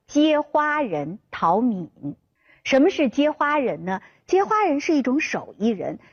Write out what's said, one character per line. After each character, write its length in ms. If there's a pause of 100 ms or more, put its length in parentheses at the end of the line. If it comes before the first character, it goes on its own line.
接 340
花 420
人 360 (140)
陶 280
敏。 300 (720)
什 180
么 80
是 200
接 240
花 260
人 260
呢？ 160 (280)
接 160
花 200
人 140
是 160
一 80
种 160
手 400
艺 100
人， 300 (140)